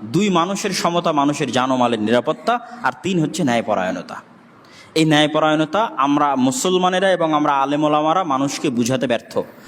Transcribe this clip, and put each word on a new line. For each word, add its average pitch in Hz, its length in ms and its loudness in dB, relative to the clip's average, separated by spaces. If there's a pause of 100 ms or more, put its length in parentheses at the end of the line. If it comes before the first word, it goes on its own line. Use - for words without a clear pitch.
দুই, 170 260 0
মানুষের 190 400 0
সমতা, 170 420 0
মানুষের 147 400 0
জান 127 180 0
ও 131 60 2
মালের 120 240 2
নিরাপত্তা। 123 600 0 (220)
আর - 100 0 (100)
তিন 180 180 0
হচ্ছে 151 240 -2
ন্যায়পরায়ণতা। 101 920 -2 (600)
এই 160 80 4
ন্যায়পরায়ণতা 156 920 2
আমরা 143 400 2
মুসলমানেরা 185 760 0
এবং 165 240 0
আমরা 147 180 2
আলেম 143 320 0
ওলামারা 156 400 2
মানুষকে 139 460 -2
বুঝাতে 123 360 0
ব্যর্থ। - 320 -2 (300)